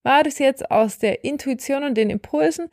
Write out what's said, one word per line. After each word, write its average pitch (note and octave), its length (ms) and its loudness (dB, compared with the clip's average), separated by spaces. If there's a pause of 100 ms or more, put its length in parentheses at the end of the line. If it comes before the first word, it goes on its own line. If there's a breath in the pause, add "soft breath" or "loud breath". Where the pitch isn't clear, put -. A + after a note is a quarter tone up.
War C#4 200 6
das D4+ 160 -4
jetzt C4+ 320 0
aus G#3+ 260 2
der - 280 -2
Intuition C#4 580 -4
und C4+ 120 -2
den G#3+ 140 2
Impulsen D#4 640 -2